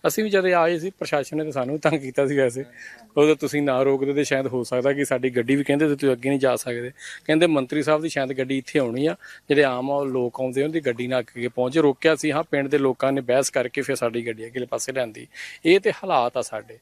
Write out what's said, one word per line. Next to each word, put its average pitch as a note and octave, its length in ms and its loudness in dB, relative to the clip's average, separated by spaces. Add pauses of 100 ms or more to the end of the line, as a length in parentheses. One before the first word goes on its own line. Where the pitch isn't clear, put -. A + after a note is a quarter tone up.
ਅਸੀਂ - 180 0
ਵੀ G#3+ 60 -4
ਜਦ F#3+ 160 2
ਆਏ F3 320 2
ਸੀ, E3+ 120 -6
ਪ੍ਰਸ਼ਾਸਨ D3+ 460 -4
ਨੇ D#3 80 -2
ਤਾਂ D3+ 80 -8
ਸਾਨੂੰ C3+ 220 -4
ਵੀ D#3 40 -4
ਤੰਗ D3+ 220 2
ਕੀਤਾ C3+ 260 0
ਸੀ C#3+ 100 0
ਵੈਸੇ। C3 280 2 (520)
ਉਦੋਂ D3+ 200 6
ਤੁਸੀਂ D3 260 -2
ਨਾ C3 200 2
ਰੋਕਦੇ C#3 300 2
ਤੇ C#3+ 120 2
ਸ਼ਾਇਦ C3+ 220 0
ਹੋ B2 180 -2
ਸਕਦਾ B2+ 280 0
ਕਿ C#3 120 0
ਸਾਡੀ C3 260 0
ਗੱਡੀ B2 260 0
ਵੀ C#3+ 80 0
ਕਹਿੰਦੇ C#3+ 240 2
ਤੇ D3 60 2
ਤੁਸੀਂ C#3 180 2
ਅੱਗੇ B2 160 -2
ਨਹੀਂ C#3 100 0
ਜਾ C3 180 2
ਸਕਦੇ। B2 340 -8 (340)
ਕਹਿੰਦੇ D#3+ 220 4
ਮੰਤਰੀ D3 360 0
ਸਾਹਿਬ D3+ 200 2
ਦੀ E3 60 -6
ਸ਼ਾਇਦ C#3 240 -4
ਗੱਡੀ C3+ 260 -2
ਇੱਥੇ C3 200 -4
ਆਉਣੀ B2+ 280 0
ਆ, F#3 100 -2 (320)
ਜਿਹੜੇ D3 160 4
ਆਮ C3 260 -2
ਆ C#3+ 140 -2
ਲੋਕ B2+ 360 -4
ਆਉਂਦੇ C3 220 -2
ਉਹਨਾਂ D3+ 100 -2
ਦੀ E3 80 -2
ਗੱਡੀ B2 260 -4
ਨਾਲ B2+ 140 0
ਅੱਗੇ A#2+ 280 -8
ਪਹੁੰਚੇ। B2+ 320 0
ਰੋਕਿਆ D3+ 360 4
ਸੀ, D3+ 160 -4
ਹਾਂ, D3+ 100 -2
ਪਿੰਡ C#3 260 -2
ਦੇ C#3+ 100 2
ਲੋਕਾਂ C3+ 340 0
ਨੇ C#3 80 0
ਬਹਿਸ B2+ 300 0
ਕਰਕੇ B2+ 320 -4
ਫਿਰ C3 140 -4
ਸਾਡੀ A#2+ 300 -4
ਗੱਡੀ A2+ 200 -8
ਅਗਲੇ B2 200 -8
ਪਾਸੇ B2 260 -6
ਲਿਆਂਦੀ। A#2+ 340 -6 (380)
ਇਹ F3+ 160 6
ਤੇ G3+ 100 0
ਹਾਲਾਤ D3+ 460 0
ਆ B2 60 -2
ਸਾਡੇ G#2+ 400 -10